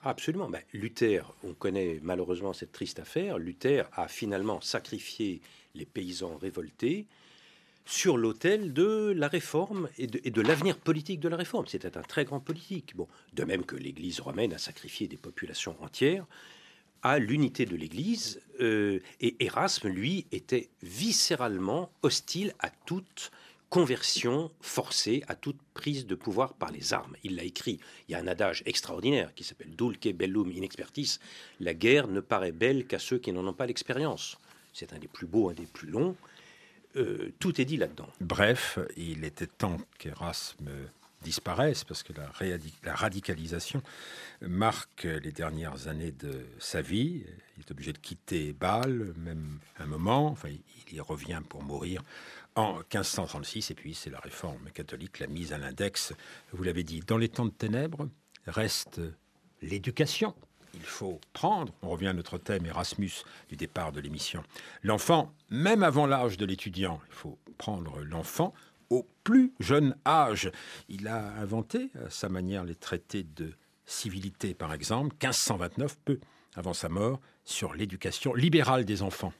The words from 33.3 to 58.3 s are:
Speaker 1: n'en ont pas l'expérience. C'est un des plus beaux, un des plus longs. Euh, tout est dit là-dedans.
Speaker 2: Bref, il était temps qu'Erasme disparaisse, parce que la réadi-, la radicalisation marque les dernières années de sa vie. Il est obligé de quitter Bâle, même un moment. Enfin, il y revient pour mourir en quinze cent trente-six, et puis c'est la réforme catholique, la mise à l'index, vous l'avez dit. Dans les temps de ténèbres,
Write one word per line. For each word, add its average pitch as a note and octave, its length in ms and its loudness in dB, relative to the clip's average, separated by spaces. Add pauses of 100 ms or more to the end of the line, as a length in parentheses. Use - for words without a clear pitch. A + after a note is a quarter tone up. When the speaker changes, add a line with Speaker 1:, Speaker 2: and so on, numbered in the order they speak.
Speaker 1:
n'en F#2 160 0
ont F#2 60 -2
pas B2+ 140 -2
l'expérience. C3 720 -2 (340)
C'est - 180 -12
un D2+ 80 -12
des D#2 80 -14
plus - 200 -10
beaux, F#2+ 220 4
un F2 40 -4
des E2 140 -10
plus D#2 220 -14
longs. E3+ 260 2 (800)
Euh, G#2 440 -2
tout - 220 2
est - 40 6
dit C#3+ 120 -2
là-dedans. - 320 -2 (120)
Speaker 2:
Bref, G2+ 580 4 (160)
il D#2+ 280 -6
était D#2 240 -6
temps F2 300 -2 (220)
qu'Erasme D2+ 720 -8 (540)
disparaisse, B2 600 0
parce - 200 -10
que - 100 -14
la D2 160 -10
réadi-, E2 540 -4
la D#2+ 100 -6
radicalisation F2+ 880 -2 (600)
marque G2+ 600 0
les D#2+ 280 -2
dernières D#2 560 -6
années D#2 240 -4
de C2 340 -8 (140)
sa - 220 -2
vie. A2+ 420 0 (340)
Il - 60 -16
est - 80 -12
obligé D2+ 200 -6
de D2 60 -8
quitter D#2 560 -4
Bâle, G#2+ 640 0
même D#2+ 420 -6 (200)
un D#2 80 -6
moment. G2+ 400 4
Enfin, B2 220 -6
il - 460 -14
y D2+ 40 -8
revient D#2 500 -6
pour C#2+ 140 -12
mourir E2 400 -6 (520)
en G2+ 240 2 (100)
quinze G2 180 0
cent F#2 180 0
trente-six, D#2+ 460 -6
et - 20 -8
puis D2+ 200 -10
c'est - 160 -10
la C2 100 -12
réforme C2+ 540 -10
catholique, - 460 -12
la C#2 80 -4
mise D2+ 260 -6
à D2+ 40 -6
l'index, C#2+ 560 -2 (400)
vous F#2 100 -4
l'avez F2 200 0
dit. D#2+ 180 -6
Dans A2+ 160 2
les A2+ 120 2
temps A#2+ 160 -2
de G2+ 60 -2
ténèbres, D3 560 -2 (400)